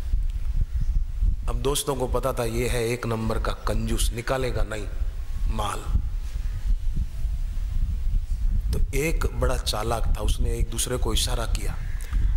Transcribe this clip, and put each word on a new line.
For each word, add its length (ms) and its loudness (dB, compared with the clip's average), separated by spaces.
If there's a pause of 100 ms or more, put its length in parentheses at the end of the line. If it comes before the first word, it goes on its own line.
(1500)
अब 60 0
दोस्तों 420 0
को 100 0
पता 260 0
था 120 -2
ये 240 0
है 200 0
एक 180 -2
नंबर 320 0
का 140 0
कंजूस, 600 0
निकालेगा 500 0
नहीं 260 -2 (680)
माल, 240 -2 (3000)
तो 260 2
एक 280 2
बड़ा 300 0
चालाक 600 0
था, 40 -6
उसने 380 2
एक 120 2
दूसरे 260 -2
को 180 2
इशारा 320 0
किया 320 0 (580)